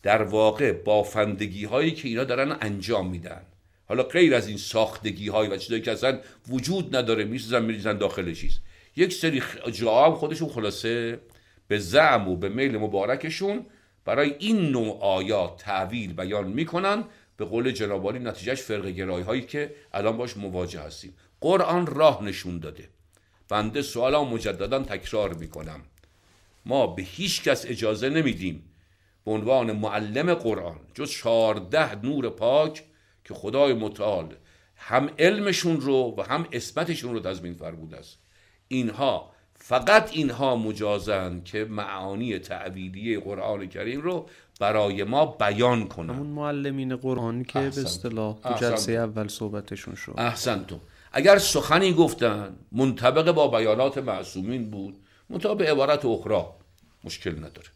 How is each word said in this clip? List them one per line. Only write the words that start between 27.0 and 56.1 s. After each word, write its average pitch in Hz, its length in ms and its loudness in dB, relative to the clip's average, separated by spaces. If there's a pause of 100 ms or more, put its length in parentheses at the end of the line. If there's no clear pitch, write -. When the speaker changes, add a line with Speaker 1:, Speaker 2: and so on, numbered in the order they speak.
Speaker 1:
هیچ - 400 -4
کس 139 240 2
اجازه 110 420 -2
نمیدیم 95 540 -2 (640)
به 107 60 -2
عنوان 113 400 2
معلم 107 640 0
قرآن 92 460 -2 (140)
جز 143 180 -8
چهارده 110 960 2
نور 131 240 0
پاک 147 540 2 (420)
که - 80 -16
خدای 135 400 2
متعال 101 600 -2 (420)
هم 143 340 0 (100)
علمشون 180 600 2
رو 131 360 2
و 101 40 -4
هم 139 300 -2
اسمتشون 139 600 -4
رو 110 60 -4
تضمین 90 340 -6
فرموده 80 440 -14
است. - 200 -20 (500)
اینها، 123 640 -2 (220)
فقط 196 600 4
اینها 135 420 2
مجازن 104 880 -2
که 107 200 -4
معانی 101 760 -6
تعویلی 95 800 -6
قرآن 101 480 -6
کریم 107 340 -6
رو 170 280 -6 (300)
برای 101 440 2
ما 131 220 4
بیان 113 640 2
کنن. 82 260 -8
Speaker 2:
همون 143 140 -6
معلمین 143 680 -4
قرآن 123 480 -2
که 135 160 -4
به 139 60 0
Speaker 1:
احسنت. 139 200 -4
Speaker 2:
اصطلاح 110 540 -4
تو 127 100 -6
Speaker 1:
احسنت. 120 200 0
Speaker 2:
جلسهٔ 110 240 0
اول 110 340 -2
صحبتشون 104 680 -8
شد. - 220 -14
Speaker 1:
احسنتم. 117 600 -2 (320)
اگر 196 260 8
سخنی 180 560 4
گفتن 107 640 2 (160)
منطبق 135 600 4
با 151 160 6
بیانات 117 500 2
معصومین 110 720 -6
بود، 98 260 -10 (340)
منتها 208 260 -2
به 175 160 2
عبارت 143 340 4
اخرى 104 360 2 (600)